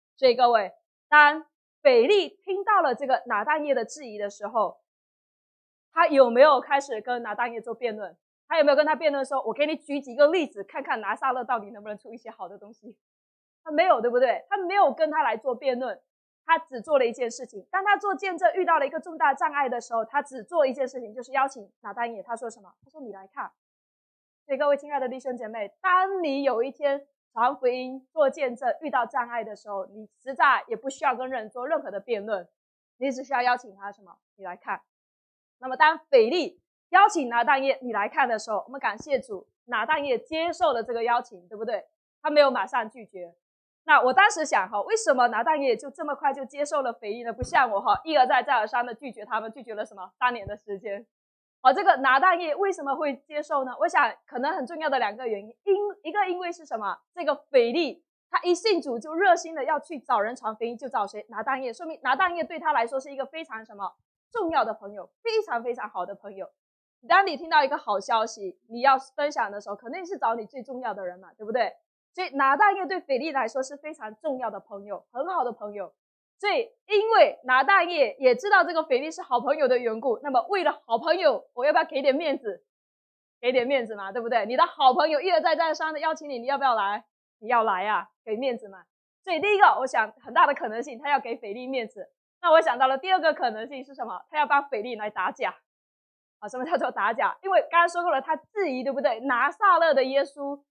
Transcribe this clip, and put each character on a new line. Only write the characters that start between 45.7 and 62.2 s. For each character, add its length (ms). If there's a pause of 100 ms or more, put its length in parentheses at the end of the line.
就 140
这 120
么 120
快 180
就 120
接 200
受 160
了 100
腓 200
力 120
呢？ 80
不 120
像 260
我 100
哈， 240
一 140
而 80
再 160
再 140
而 100
三 180
的 120
拒 160
绝 120
他 160
们， 120
拒 120
绝 120
了 100
什 80
么？ 240
三 160
年 140
的 100
时 220
间。 260 (560)
好， 120
这 100
个 140
拿 220
但 200
业 160
为 160
什 120
么 120
会 220
接 240
受 220
呢？ 160
我 80
想 240 (140)
可 140
能 160
很 100
重 120
要 120
的 80
两 180
个 120
原 140
因， 220
因-， 120 (280)
一 80
个 160
因 120
为 120
是 140
什 120
么？ 200 (160)
这 100
个 120
腓 360
力 320 (260)
他 120
一 140
信 260
主 160
就 160
热 220
心 180
的 100
要 160
去 200
找 200
人 160
传 200
福 80
音， 120
就 120
找 180
谁？ 240
拿 140
但 180
业， 100
说 140
明 160
拿 140
但 200